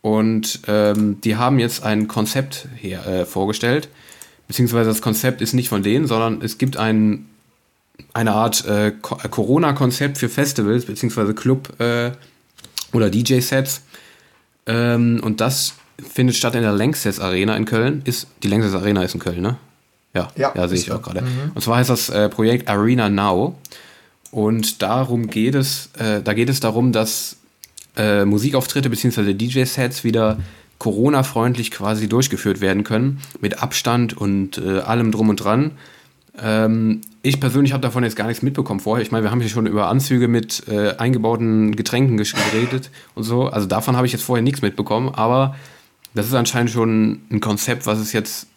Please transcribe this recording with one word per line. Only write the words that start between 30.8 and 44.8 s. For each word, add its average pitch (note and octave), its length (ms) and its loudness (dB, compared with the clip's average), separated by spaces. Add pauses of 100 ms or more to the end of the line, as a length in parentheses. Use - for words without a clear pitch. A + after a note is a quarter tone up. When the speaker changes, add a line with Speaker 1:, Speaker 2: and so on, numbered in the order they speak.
Speaker 1:
quasi G#2+ 380 -2
durchgeführt G#2+ 520 0
werden F#2+ 240 2
können, C3+ 360 -2 (200)
mit G#2 220 -4
Abstand A#2+ 540 0
und, G2 420 -2
äh, F#2+ 220 0
allem A2+ 320 0
drum A2 160 2
und G#2 160 2
dran. C3 280 2 (680)
Ähm, A2 600 2 (220)
ich C#3 180 0
persönlich C3+ 320 4
hab C3+ 100 -2
davon B2 220 0
jetzt A2 120 -2
gar G#2+ 120 -2
nichts A2+ 140 -4
mitbekommen C3 380 -2
vorher. G#2+ 220 0
Ich G#2+ 80 -4
meine, A2+ 140 0
wir G#2 80 2
haben B2 80 0
hier A2+ 100 -2
schon A2 160 0
über G#2 220 2
Anzüge B2 400 2
mit, A#2 400 0
äh, G#2 280 0
eingebauten A2+ 800 2
Getränken A#2+ 420 2
gesch-, G#2 180 -2 (180)
geredet B2 380 -2 (260)
und A2+ 80 -6
so. A#2+ 240 2
Also G#2 180 -2
davon A2 300 2
hab B2+ 80 4
ich B2 80 2
jetzt A#2+ 100 -4
vorher A#2+ 200 0
nichts C#3 200 0
mitbekommen, G#2+ 500 0